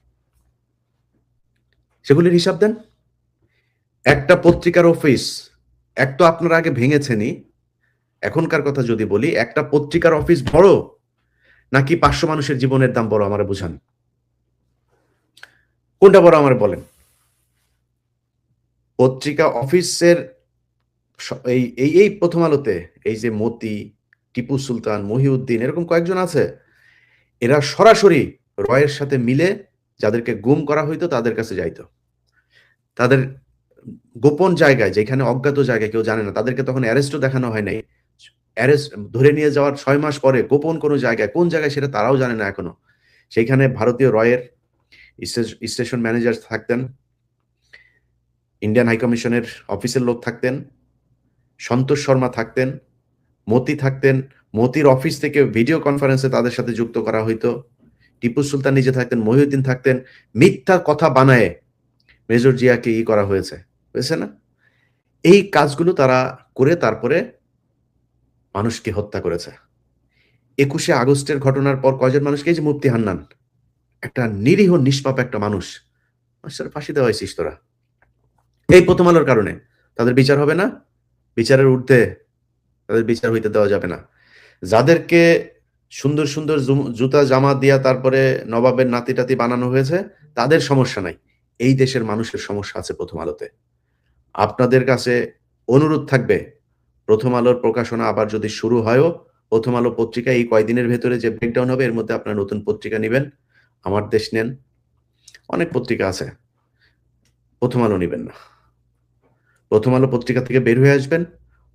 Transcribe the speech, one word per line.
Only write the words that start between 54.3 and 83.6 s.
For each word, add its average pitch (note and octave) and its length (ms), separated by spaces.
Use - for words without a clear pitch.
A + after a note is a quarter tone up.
মতির C3 300
অফিস C3+ 340
থেকে D3 240
ভিডিও A#2+ 360
কনফারেন্সে C#3 480
তাদের B2 220
সাথে A#2+ 240
যুক্ত A#2 240
করা A2 260
হইতো। A2+ 400
টিপু A#2+ 220
সুলতান C#3 320
নিজে C3 180
থাকতেন, B2 300
মহিউদ্দিন C3+ 400
থাকতেন। B2+ 380
মিথ্যা F3+ 500
কথা D3+ 240
বানায়ে B2+ 520
মেজর A#2+ 220
জিয়াকে A#2+ 380
ই A2 40
করা G#2+ 200
হয়েছে, G2 320
হয়েছে C#3+ 220
না? G3+ 240
এই F#3+ 260
কাজগুলো D#3 440
তারা C3 460
করে C#3+ 220
তারপরে C3 560
মানুষকে A2 380
হত্যা G2+ 280
করেছে। E2+ 300
একুশে C#3 340
আগস্টের C#3 460
ঘটনার C3+ 380
পর C3 220
কয়জন B2+ 240
মানুষকে, C#3+ 280
এই E3+ 60
যে D#3 60
মুফতি C#3+ 260
হান্নান, G#2 360
একটা - 240
নিরীহ E3 500
নিষ্পাপ C3+ 420
একটা A#2+ 200
মানুষ, G#2 440
মানুষের - 260
ফাঁসি - 240
দেওয়া C#3+ 120
হয়েছিস G#2 320
তোরা D#2 200
এই F3 160
প্রথম F3 240
আলোর E3+ 160
কারণে। G#2 340
তাদের A#2+ 180
বিচার C3+ 240
হবে D3 160
না? G3+ 300
বিচারের C3+ 320
ঊর্ধ্বে B2+ 460
তাদের A2+ 180
বিচার A#2 280
হইতে G#2+ 160
দেওয়া G#2 200